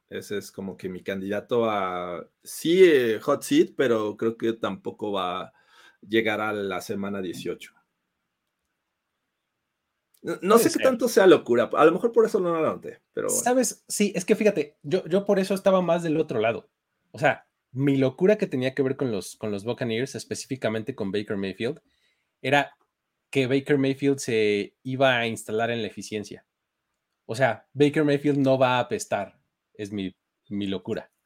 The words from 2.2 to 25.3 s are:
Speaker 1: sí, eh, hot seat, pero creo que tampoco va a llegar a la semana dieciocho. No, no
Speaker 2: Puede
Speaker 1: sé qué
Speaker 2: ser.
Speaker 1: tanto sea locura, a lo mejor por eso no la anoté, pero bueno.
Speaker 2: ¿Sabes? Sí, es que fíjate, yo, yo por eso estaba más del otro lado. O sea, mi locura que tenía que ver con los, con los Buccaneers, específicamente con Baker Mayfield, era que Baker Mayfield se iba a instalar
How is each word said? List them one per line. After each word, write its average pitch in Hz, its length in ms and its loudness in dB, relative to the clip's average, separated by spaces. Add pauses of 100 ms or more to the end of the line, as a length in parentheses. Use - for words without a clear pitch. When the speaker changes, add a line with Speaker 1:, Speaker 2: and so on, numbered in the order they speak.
Speaker 1:
sí, 175 420 2
eh, 123 360 4
hot 143 220 -2
seat, 160 340 2
pero 110 400 0
creo 113 200 -2
que 113 180 -2
tampoco 101 580 -8
va 90 300 -4
a 85 100 -16 (480)
llegar 107 400 0
a 107 120 -2
la 98 280 -4
semana 101 400 -6
dieciocho. - 540 -10 (2500)
No, 170 200 -6
no 208 140 6
Speaker 2:
Puede - 20 10
Speaker 1:
sé 220 100 2
qué - 60 -4
Speaker 2:
ser. - 80 -2
Speaker 1:
tanto 254 260 2
sea 202 180 6
locura, 120 460 6
a - 120 4
lo 160 80 8
mejor 226 200 -2
por 220 140 4
eso 214 140 0
no 175 200 0
la 143 100 0
anoté, - 300 -10 (140)
pero - 140 -4
bueno. - 140 -2
Speaker 2:
¿Sabes? 254 460 0
Sí, - 260 0
es 180 120 -6
que 214 100 2
fíjate, 202 460 0
yo, 156 240 -2
yo 185 180 0
por 196 140 2
eso 190 160 0
estaba 190 260 2
más 170 220 0
del 156 160 0
otro 143 220 -2
lado. 110 280 -2 (440)
O 107 60 -16
sea, 135 280 0 (260)
mi 139 240 2
locura 135 400 2
que 196 100 -2
tenía 131 280 -2
que 143 80 0
ver 131 140 0
con 131 160 -2
los, 95 240 -6
con 110 140 -6
los 101 140 -6
Buccaneers, 117 500 -4
específicamente 113 800 -6
con 98 160 -6
Baker 104 280 -6
Mayfield, 110 420 -6 (640)
era 135 340 0 (540)
que 135 160 0
Baker 139 320 2
Mayfield 135 400 0
se 107 640 0
iba 131 340 2
a 117 100 -2
instalar 113 440 -4